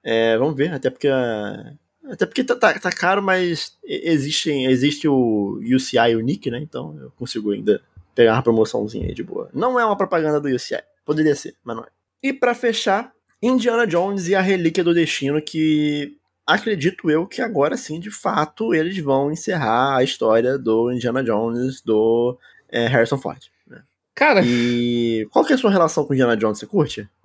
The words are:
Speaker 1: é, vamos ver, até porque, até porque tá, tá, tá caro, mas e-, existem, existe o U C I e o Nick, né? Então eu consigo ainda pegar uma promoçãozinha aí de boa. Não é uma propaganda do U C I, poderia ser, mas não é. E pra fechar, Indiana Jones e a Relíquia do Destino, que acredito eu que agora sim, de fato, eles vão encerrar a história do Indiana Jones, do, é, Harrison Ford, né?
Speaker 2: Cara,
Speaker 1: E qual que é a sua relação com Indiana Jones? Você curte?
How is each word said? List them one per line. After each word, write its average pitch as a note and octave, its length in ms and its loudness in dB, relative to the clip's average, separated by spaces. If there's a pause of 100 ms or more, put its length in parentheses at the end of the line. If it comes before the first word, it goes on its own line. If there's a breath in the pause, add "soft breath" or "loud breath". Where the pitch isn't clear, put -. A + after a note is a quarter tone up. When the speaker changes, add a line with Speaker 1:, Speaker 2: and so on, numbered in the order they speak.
Speaker 1:
é, A2+ 340 2
vamos C3+ 180 0
ver, D3 180 0
até C3 160 -4
porque, - 180 -4 (1000)
até - 160 -4
porque - 180 -4
tá, - 120 -2
tá, G3+ 240 2
tá F#3 120 -4
caro, F#3+ 300 0
mas F#3 640 -2
e-, - 260 -6
existem, D3 560 0
existe C3+ 420 2
o A2 540 2
U B2 180 2
C B2+ 180 -2
I A#2 140 4
e A2+ 40 2
o A2+ 60 -2
Nick, C3+ 280 -4
né? A#2+ 100 -6
Então D3+ 400 -12
eu B2+ 180 -18
consigo G#2+ 340 -6
ainda G#2 300 0 (340)
pegar A2+ 180 4
uma B2 100 2
promoçãozinha A2 640 0
aí F2+ 60 -6
de - 100 -8
boa. - 300 -10
Não B3 260 0
é A#3 60 2
uma G#3 120 0
propaganda D#3+ 420 0
do C#3+ 80 -2
U B2+ 120 0
C - 160 -6
I, - 60 -8 (240)
poderia D3+ 300 2
ser, - 280 -12
mas A#2 120 -8
não A2 80 -12
é. - 40 -20 (360)
E C4+ 80 0
pra B3 240 0
fechar, A3+ 560 -2 (300)
Indiana A#3+ 440 2
Jones F#3 440 -2
e G3 60 2
a F#3+ 60 4
Relíquia F3+ 420 2
do E3+ 100 4
Destino, D3+ 480 0
que D3+ 720 0 (320)
acredito F3+ 640 0
eu D#3+ 180 2
que - 140 -8
agora E3+ 340 0
sim, D#3 240 -10
de G#3 120 -12
fato, G3 600 -2
eles E3+ 260 -2
vão C#3 320 0
encerrar C3+ 640 0
a B2+ 60 4
história A#2+ 540 2
do A#2 340 0
Indiana B2 320 -2
Jones, A#2 580 -2
do, A2+ 560 2 (320 soft breath)
é, A#2 180 0
Harrison B2 300 2
Ford, - 240 -10 (260)
né? - 140 -20 (340)
Speaker 2:
Cara, C4 300 4
Speaker 1:
E A#2+ 840 0
qual - 120 2
que D#4 80 0
é D4+ 40 6
a - 40 2
sua G#3+ 120 2
relação E3 340 2
com C#3+ 80 -2
Indiana B2 240 2
Jones? G#2+ 220 -2
Você G#2+ 60 -12
curte? A#2 440 -2 (160)